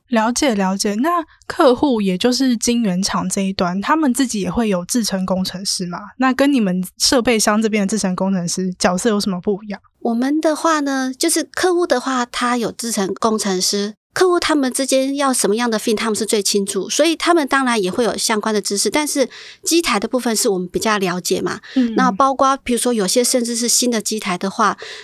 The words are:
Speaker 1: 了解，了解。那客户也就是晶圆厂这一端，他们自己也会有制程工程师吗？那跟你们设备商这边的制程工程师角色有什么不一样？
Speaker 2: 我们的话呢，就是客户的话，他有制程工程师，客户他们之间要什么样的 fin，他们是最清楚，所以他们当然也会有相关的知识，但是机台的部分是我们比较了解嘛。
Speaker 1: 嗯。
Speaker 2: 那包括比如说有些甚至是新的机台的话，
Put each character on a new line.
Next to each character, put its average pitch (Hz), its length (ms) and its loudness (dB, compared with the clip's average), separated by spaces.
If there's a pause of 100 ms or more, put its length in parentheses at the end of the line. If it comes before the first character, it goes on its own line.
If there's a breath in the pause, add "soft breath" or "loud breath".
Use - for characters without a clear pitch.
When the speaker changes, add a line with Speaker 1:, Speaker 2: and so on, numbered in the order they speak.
Speaker 1:
了 226 220 2
解， 254 220 0
了 190 220 0
解。 202 200 -2
那 330 280 0 (240 soft breath)
客 262 260 4
户 247 280 2
也 185 160 0
就 240 140 2
是 247 260 0
晶 240 260 0
圆 185 180 0
厂 180 280 -2
这 196 120 -2
一 190 120 -2
端， 185 260 -2
他 294 160 0
们 302 180 2
自 262 140 0
己 214 140 -4
也 180 100 -2
会 220 180 0
有 180 160 0
制 240 180 0
程 190 220 -2
工 185 180 0
程 185 220 -8
师 - 200 -4
吗？ 175 140 -8 (180)
那 262 160 2
跟 277 180 4
你 269 80 2
们 185 240 0 (140)
设 - 240 2
备 226 180 2
商 214 220 2
这 220 80 2
边 202 180 2
的 - 40 -6
制 220 60 0
程 185 180 0
工 190 180 0
程 175 140 0
师 185 300 -2
角 180 200 2
色 240 120 0
有 208 100 2
什 202 100 -2
么 180 100 -2
不 202 240 -2
一 214 40 -14
样？ 202 120 -10 (200)
Speaker 2:
我 233 140 -2
们 269 280 0
的 311 140 2
话 311 260 0
呢， 269 360 -2
就 339 120 0
是 311 140 0
客 - 300 0
户 349 140 2
的 247 140 2
话， 254 240 -2
他 247 320 0
有 208 140 -2
制 226 200 -8
程 196 280 -2
工 220 200 2
程 190 220 0
师， 202 320 -2 (200)
客 370 140 4
户 349 100 2
他 320 160 0
们 262 180 0
之 269 140 -2
间 269 300 0
要 277 180 2
什 - 140 0
么 196 80 2
样 240 160 0
的 214 80 0
fin， 226 160 0
他 220 140 -2
们 208 60 0
是 214 100 -2
最 202 180 0
清 202 220 0
楚， 196 240 -4
所 294 160 2
以 330 100 2
他 330 180 0
们 302 140 2
当 269 180 0
然 233 160 0
也 180 80 0
会 240 140 0
有 202 140 0
相 214 220 0
关 220 140 -2
的 208 80 0
知 202 160 -4
识， 214 120 0
但 196 180 0
是 262 220 0 (340 loud breath)
机 339 180 2
台 247 160 0
的 196 80 -2
部 254 140 -2
分 240 160 0
是 226 140 2
我 185 100 0
们 180 80 -4
比 - 100 -6
较 208 200 0
了 180 240 -2
解 180 200 -2
嘛。 - 200 -4 (140 loud breath)
Speaker 1:
嗯。 233 200 2
Speaker 2:
那 254 160 4
包 269 240 2
括 269 220 2
比 247 160 -4
如 226 60 0
说 247 140 0
有 202 140 0
些 247 160 2
甚 247 220 0
至 233 100 -4
是 226 140 -2
新 247 200 2
的 226 120 0
机 214 180 -4
台 190 180 -4
的 190 140 -4
话， 202 260 0 (260 loud breath)